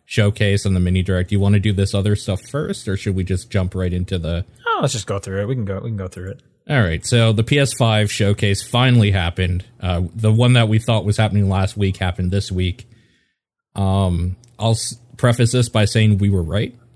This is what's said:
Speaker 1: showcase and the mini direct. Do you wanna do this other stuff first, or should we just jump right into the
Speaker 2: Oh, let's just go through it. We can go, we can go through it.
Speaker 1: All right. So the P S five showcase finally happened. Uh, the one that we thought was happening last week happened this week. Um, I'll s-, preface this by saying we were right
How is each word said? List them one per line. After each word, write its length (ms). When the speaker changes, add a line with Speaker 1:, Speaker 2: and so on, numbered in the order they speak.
Speaker 1:
showcase 600
and 100
the 60
mini 220
direct. 280
Do 60
you 40
wanna 200
do 120
this 220
other 220
stuff 240
first, 380
or 80
should 180
we 100
just 260
jump 240
right 180
into 260
the 260
Speaker 2:
Oh, 160
let's 100
just 140
go 120
through 240
it. 60
We 60
can 100
go, 160
we 100
can 60
go 120
through 240
it. 100
Speaker 1:
All 140
right. 220
So 280
the 120
P 140
S 160
five 380
showcase 500
finally 480
happened. 540
Uh, 220
the 180
one 220
that 140
we 100
thought 260
was 120
happening 320
last 280
week 220
happened 320
this 220
week. 340
Um, 640
I'll 140
s-, 240
preface 360
this 160
by 160
saying 340
we 120
were 120
right 320